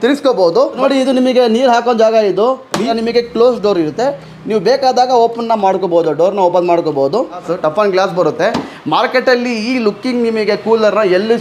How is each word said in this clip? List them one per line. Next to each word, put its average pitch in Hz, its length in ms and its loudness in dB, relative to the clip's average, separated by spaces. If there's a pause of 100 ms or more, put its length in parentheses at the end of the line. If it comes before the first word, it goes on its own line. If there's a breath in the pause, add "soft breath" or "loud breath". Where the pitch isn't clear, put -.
ತಿರ್ಗಿಸ್ಕೋಬೋದು. 226 600 2 (180)
ನೋಡಿ 269 240 2
ಇದು 269 140 0
ನಿಮಗೆ 254 260 2 (120)
ನೀರು 262 180 2
ಹಾಕೋ 240 200 0 (100)
ಜಾಗ 220 120 2 (160)
ಇದು. 190 140 0 (380)
ಈಗ 233 160 -2
ನಿಮಗೆ 233 220 0 (120)
ಕ್ಲೋಸ್ 226 320 2
ಡೋರ್ 196 180 2
ಇರುತ್ತೆ, 156 240 -4 (400 loud breath)
ನೀವು 214 120 -2 (100)
ಬೇಕಾದಾಗ 254 420 2 (140)
ಓಪನ್ನ 233 400 -2
ಮಾಡ್ಕೋಬೋದು, 170 560 0
ಡೋರ್ನ 190 260 0
ಓಪನ್ 175 240 0
ಮಾಡ್ಕೋಬೋದು. 156 480 0 (280)
So, 170 180 -4
ಟಫ್ 156 160 -2
ಆ್ಯಂಡ್ 202 160 0
ಗ್ಲಾಸ್ 190 240 0
ಬರುತ್ತೆ. 160 260 0 (480 loud breath)
ಮಾರ್ಕೆಟಲ್ಲಿ 247 580 0 (180)
ಈ 254 40 -2 (140)
ಲುಕಿಂಗ್ 240 400 -4
ನಿಮಗೆ 208 360 -2
ಕೂಲರ್ನ 214 380 2 (160)
ಎಲ್ಲಿ 226 220 0